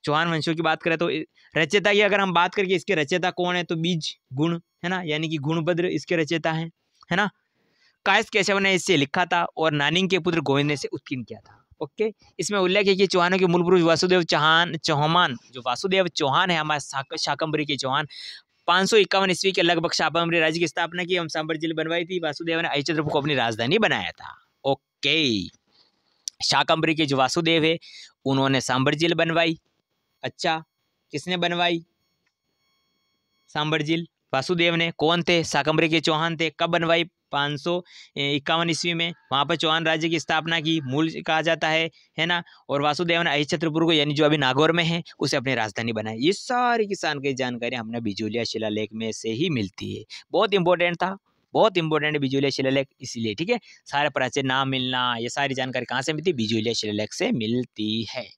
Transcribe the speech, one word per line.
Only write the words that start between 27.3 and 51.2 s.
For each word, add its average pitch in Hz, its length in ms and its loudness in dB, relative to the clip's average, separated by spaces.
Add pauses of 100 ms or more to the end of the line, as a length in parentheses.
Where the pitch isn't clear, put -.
है 165 140 2 (460)
उन्होंने 135 360 2
सांबर 131 340 0
जिले 170 200 0
बनवाई। 165 440 0 (640)
अच्छा, 160 420 -4 (480)
किसने 175 240 -4
बनवाई 175 480 0 (1600)
सांबर 156 340 -2
झील? 160 240 -2 (280)
वासुदेव 170 400 2
ने। 165 240 0
कौन 170 240 2
थे? 170 220 2
शाकंभरी 156 440 2
के 160 120 2
चौहान 160 360 0
थे। 160 140 -2
कब 170 200 -4
बनवाई? 170 340 2 (320)
पाँच 143 240 -2
सौ 175 220 -4 (340)
इक्यावन 151 540 0
ईस्वी 170 240 -2
में, 170 180 -4 (200)
वहाँ 139 120 0
पर 165 120 -2
चौहान 160 300 0
राज्य 160 220 0
की 165 120 0
स्थापना 165 400 -2
की, 160 200 0
मूल 143 300 -2 (160)
कहा 160 160 2
जाता 160 260 0
है, 160 220 0 (280)
है 160 80 0
ना? 175 160 -2 (260)
और 143 140 -2
वासुदेवन 170 440 0
अहिच्छत्रपुर 151 580 0
को, 165 80 4
यानी 147 220 2
जो 151 100 4
अभी 151 120 4
नागौर 143 360 4
में 170 120 2
है, 170 180 0 (160)
उसे 151 180 -2
अपनी 131 180 -2
राजधानी 113 380 -2
बनाई। 110 260 -6
ये 151 140 2
सारी 240 540 -2
की 196 80 -4
सारी 143 400 -4
जानकारी 123 420 -4
हमने 117 240 -6
बिजोलिया 110 440 -4
शिलालेख 107 480 -4
में 110 200 -6
से - 200 -8
ही 160 180 -2
मिलती 104 460 -6
है। - 80 -14 (280)
बहुत 190 220 0
इंपॉर्टेंट 175 420 2
था, 190 200 -4 (380)